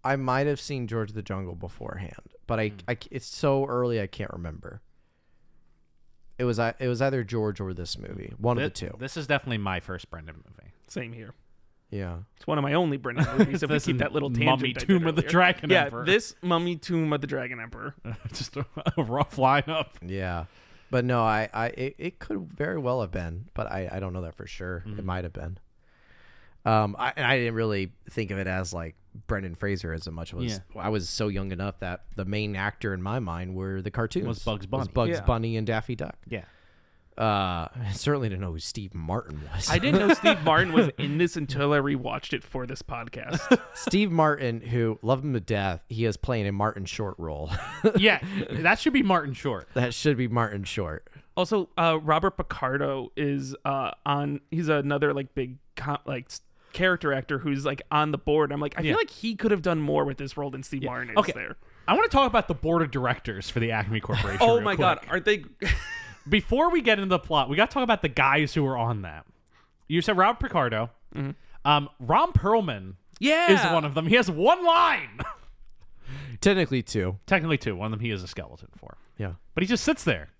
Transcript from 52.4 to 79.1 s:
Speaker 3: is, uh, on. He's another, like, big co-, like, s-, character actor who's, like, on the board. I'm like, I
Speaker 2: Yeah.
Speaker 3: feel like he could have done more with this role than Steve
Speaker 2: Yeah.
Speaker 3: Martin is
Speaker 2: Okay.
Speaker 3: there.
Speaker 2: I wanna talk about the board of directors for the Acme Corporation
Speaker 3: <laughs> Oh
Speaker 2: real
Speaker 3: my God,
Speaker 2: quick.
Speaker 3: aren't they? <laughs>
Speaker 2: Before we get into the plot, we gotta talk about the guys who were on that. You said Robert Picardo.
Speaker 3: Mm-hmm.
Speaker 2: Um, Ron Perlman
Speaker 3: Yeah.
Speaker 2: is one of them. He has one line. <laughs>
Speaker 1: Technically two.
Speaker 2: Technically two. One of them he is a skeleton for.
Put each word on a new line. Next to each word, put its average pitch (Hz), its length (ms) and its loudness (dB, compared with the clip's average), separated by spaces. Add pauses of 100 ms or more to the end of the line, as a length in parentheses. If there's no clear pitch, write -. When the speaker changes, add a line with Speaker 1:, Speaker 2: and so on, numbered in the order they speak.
Speaker 3:
is, 139 480 -2
uh, 139 280 -2 (140)
on. 143 340 0 (120)
He's 160 160 0
another, 143 460 2
like, 139 200 -6
big 127 220 -4 (180)
co-, 143 300 -4
like, 131 220 -8
s-, - 160 -16 (300)
character 180 400 0
actor 135 280 -2
who's, 139 240 -2
like, 139 260 -4
on 151 220 2
the 143 60 -2
board. 151 340 2
I'm 143 80 -4
like, 147 180 -4
I 170 40 -2
Speaker 2:
Yeah. 151 100 2
Speaker 3:
feel 403 60 4
like 453 120 0
he 226 240 -6
could 214 160 0
have 196 120 2
done 170 180 2
more 147 240 2
with 139 140 -4
this 139 180 -8
role 143 140 -6
than 135 120 -10
Steve 131 220 -6
Speaker 2:
Yeah. 123 60 -4
Speaker 3:
Martin 123 200 -6
is - 60 0
Speaker 2:
Okay. 202 160 2
Speaker 3:
there. - 240 -8 (320)
Speaker 2:
I 180 60 4
wanna 415 140 4
talk 269 220 4
about 208 160 4
the 165 80 -2
board 165 280 2
of 135 100 0
directors 123 580 -2
for - 80 -2
the 113 140 2
Acme 110 260 0
Corporation - 400 0
Speaker 3:
<laughs> - 20 -4
Oh 233 160 8
Speaker 2:
real 233 80 4
Speaker 3:
my 196 120 2
God, 170 240 4
Speaker 2:
quick. - 100 -16
Speaker 3:
aren't 180 140 0
they? 208 200 2 (160)
<laughs> - 140 2 (540)
Speaker 2:
Before 233 420 4
we 349 120 2
get 220 160 4
into 196 100 -2
the 185 100 4
plot, 143 300 2
we 143 80 0
gotta 214 160 4
talk 277 120 0
about 226 180 2
the 165 80 0
guys 139 420 4
who 156 100 2
were 131 140 0
on 117 240 0
that. 80 240 -10 (640)
You 165 160 2
said 196 160 2
Robert 214 220 6
Picardo. 120 500 0 (240)
Speaker 3:
Mm-hmm. 139 160 -4 (340)
Speaker 2:
Um, 143 240 4 (120)
Ron 214 320 4
Perlman 151 640 2 (220)
Speaker 3:
Yeah. 311 340 4
Speaker 2:
is 220 200 6
one 160 140 4
of 143 80 -4
them. 160 120 0
He 165 100 6
has 214 140 6
one 240 320 4
line. 330 580 4 (560)
<laughs> 131 640 -14
Speaker 1:
Technically 170 400 4
two. 95 340 -2 (100)
Speaker 2:
Technically 160 300 2
two. 113 200 -4
One 98 100 -6
of 110 120 -4
them - 60 -8
he 117 60 -4
is 98 120 -4
a 90 60 -12
skeleton - 480 -12
for. - 220 -18 (180)